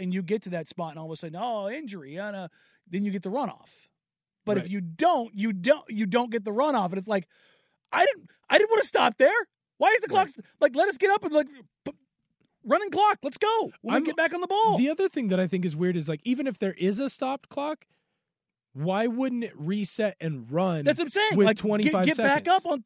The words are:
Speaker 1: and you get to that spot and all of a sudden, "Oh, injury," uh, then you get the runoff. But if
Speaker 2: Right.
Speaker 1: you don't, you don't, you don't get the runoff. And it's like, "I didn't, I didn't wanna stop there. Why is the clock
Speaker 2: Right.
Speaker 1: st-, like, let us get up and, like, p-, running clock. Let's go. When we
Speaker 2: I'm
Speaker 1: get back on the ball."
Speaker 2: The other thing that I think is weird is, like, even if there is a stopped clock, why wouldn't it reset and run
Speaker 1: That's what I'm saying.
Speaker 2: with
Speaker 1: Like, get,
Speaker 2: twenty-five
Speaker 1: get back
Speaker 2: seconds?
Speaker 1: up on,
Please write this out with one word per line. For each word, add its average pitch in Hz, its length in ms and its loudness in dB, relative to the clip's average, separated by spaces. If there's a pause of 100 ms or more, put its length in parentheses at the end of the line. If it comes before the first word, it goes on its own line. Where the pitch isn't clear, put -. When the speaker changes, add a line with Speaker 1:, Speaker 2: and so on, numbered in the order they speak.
Speaker 1:
and 180 140 -6
you 190 80 -4
get 202 200 -4
to 185 80 -14
that 165 180 -8
spot 170 220 -10
and 151 80 -14
all 160 80 -12
of 160 60 -12
a 160 40 -10
sudden, 165 240 -12
"Oh, 214 300 -6
injury," 196 480 -12
uh, 196 300 -10 (400)
then 185 160 -4
you 208 80 -2
get 190 100 -6
the 190 80 -8
runoff. - 560 -8 (580)
But 208 120 0
if 185 80 -2
Speaker 2:
Right. 175 80 -10
Speaker 1:
you 202 80 -4
don't, 233 540 0
you 214 180 -2
don't, 202 360 2
you 214 180 -2
don't 240 240 0
get 214 140 -4
the 208 80 -6
runoff. 240 340 2
And 180 120 -6
it's 190 100 -8
like, 202 200 -2 (640)
"I 320 140 4
didn't, 427 240 -2 (200)
I 277 80 8
didn't 427 120 2
wanna 440 140 4
stop - 340 2
there. 302 160 6 (440)
Why 330 120 4
is 453 100 4
the 415 80 -6
clock 381 180 2
Speaker 2:
Right. - 80 -10
Speaker 1:
st-, - 120 -20 (140)
like, 269 160 4
let 359 120 4
us 392 100 -4
get 381 120 4
up 415 140 2
and, 339 100 -6
like, 302 140 2 (360)
p-, 285 80 -10 (720)
running 339 260 0
clock. 392 320 4
Let's 269 160 -6
go. 427 320 0 (120)
When 208 120 -2
we 247 40 4
Speaker 2:
I'm 302 60 0
Speaker 1:
get 311 120 -4
back 320 180 0
on 349 60 -4
the 359 80 -4
ball." 415 300 4
Speaker 2:
The 269 120 2
other 370 180 0
thing 247 200 -4
that 185 100 2
I 185 80 2
think 180 180 -2
is 160 120 -4
weird 180 200 0
is, 156 120 -4
like, 156 160 -4
even 254 240 -2
if 220 100 -6
there 196 140 -2
is 190 280 -2
a 277 100 -4
stopped 269 380 -6
clock, 294 380 -6 (840)
why 185 340 0
wouldn't 247 360 -2
it 202 160 -8
reset 196 640 -2
and 135 320 -6
run 170 320 0
Speaker 1:
That's 294 140 4
what 339 80 -2
I'm 262 40 -8
saying. 415 260 2
Speaker 2:
with 208 100 6
Speaker 1:
Like, 214 100 4
get, - 60 -12
Speaker 2:
twenty-five 208 440 2
Speaker 1:
get 311 120 2
back 277 280 2
Speaker 2:
seconds? 370 200 4
Speaker 1:
up - 0 -
on, 294 200 -2